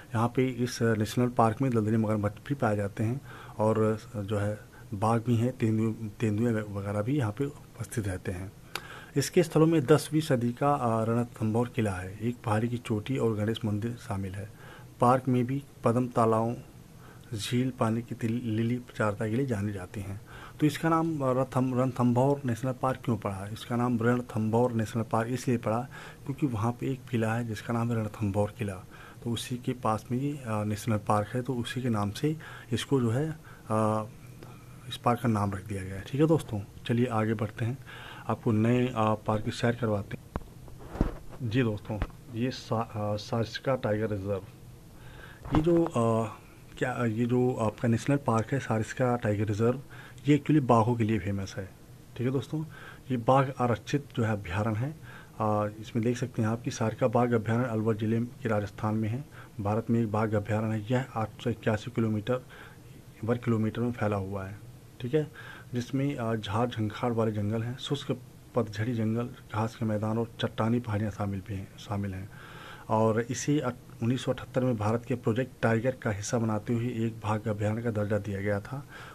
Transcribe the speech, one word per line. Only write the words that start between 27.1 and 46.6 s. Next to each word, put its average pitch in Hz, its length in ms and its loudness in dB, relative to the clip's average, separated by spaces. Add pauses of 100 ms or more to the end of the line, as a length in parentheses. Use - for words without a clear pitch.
किला 110 220 2
है 120 140 -2
जिसका 110 260 -4
नाम 117 180 0
है 113 100 2
रणथंभौर 104 560 0
किला, 98 180 -4 (480)
तो 117 60 -4
उसी 117 280 -4
के 123 160 -4
पास 110 380 0
में 120 60 0
ये, 143 200 -2
अ, 110 260 -2
नेशनल 107 340 0
पार्क 104 300 2
है, 123 140 -2
तो 127 120 -4
उसी 120 280 -4
के 127 80 0
नाम 104 220 2
से 156 260 0 (340)
इसको 123 300 2
जो 120 80 2
है, 143 220 0
अ, 110 720 0 (800)
इस - 100 -10
पार्क 120 220 2
का 123 100 2
नाम 101 220 2
रख 98 140 -8
दिया 98 180 -6
गया 95 120 -8
है। 98 120 -8
ठीक 135 140 0
है 160 60 8
दोस्तों, 127 340 2 (260)
चलिए 120 180 4
आगे 110 280 2
बढ़ते 110 320 -2
हैं, 127 120 -2 (500)
आपको 117 240 0
नए, 120 360 4
अ, 123 100 -4
पार्क 107 480 2
की 120 60 -2
सैर 117 240 0
करवाते 107 420 -2
हैं। - 260 -12 (1080)
जी 123 140 4
दोस्तों, 107 360 -2 (360)
ये 123 160 0
सा-, - 400 -4
अ, 104 240 -2
सारिस्का 110 600 -2
टाइगर 107 340 0
रिजर्व, 98 340 -2 (1120)
ये 156 60 8
जो, 170 220 6
अ, 113 520 2 (420)